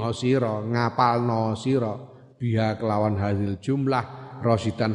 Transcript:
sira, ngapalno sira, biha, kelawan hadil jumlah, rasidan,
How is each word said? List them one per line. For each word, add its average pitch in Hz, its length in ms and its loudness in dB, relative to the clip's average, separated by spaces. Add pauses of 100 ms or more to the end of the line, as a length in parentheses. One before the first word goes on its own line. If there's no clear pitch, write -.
(140)
sira, 123 480 0
ngapalno 117 960 2
sira, 117 400 0 (400)
biha, 110 400 0
kelawan 107 400 0
hadil 101 400 0
jumlah, 135 800 -2
rasidan, 110 560 0